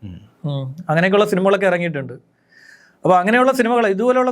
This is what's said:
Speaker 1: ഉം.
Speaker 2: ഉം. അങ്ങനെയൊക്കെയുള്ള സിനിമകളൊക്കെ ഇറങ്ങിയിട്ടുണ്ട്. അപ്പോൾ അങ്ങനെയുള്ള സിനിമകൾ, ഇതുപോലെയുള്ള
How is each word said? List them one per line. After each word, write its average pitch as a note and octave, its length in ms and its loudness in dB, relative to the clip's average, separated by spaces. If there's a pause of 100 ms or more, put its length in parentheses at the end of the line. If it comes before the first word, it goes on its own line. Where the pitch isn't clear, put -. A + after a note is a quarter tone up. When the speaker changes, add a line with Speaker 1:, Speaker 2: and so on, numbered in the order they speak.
Speaker 1:
ഉം. F2 100 -16 (320)
Speaker 2:
ഉം. C3+ 160 -8 (240)
അങ്ങനെയൊക്കെയുള്ള F#3+ 440 2
സിനിമകളൊക്കെ G3 380 2
ഇറങ്ങിയിട്ടുണ്ട്. D3+ 440 -6 (880)
അപ്പോൾ F3+ 180 4
അങ്ങനെയുള്ള B3 380 2
സിനിമകൾ, A#3+ 260 0 (100)
ഇതുപോലെയുള്ള B3 360 0